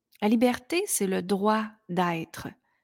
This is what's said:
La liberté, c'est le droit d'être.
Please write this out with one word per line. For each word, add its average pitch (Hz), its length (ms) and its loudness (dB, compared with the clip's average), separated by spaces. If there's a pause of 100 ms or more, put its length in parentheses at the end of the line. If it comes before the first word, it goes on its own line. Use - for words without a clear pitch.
(200)
La 202 60 0
liberté, 247 640 2
c'est - 180 -2
le 190 160 0
droit 202 420 0 (240)
d'être. 175 600 -2 (360)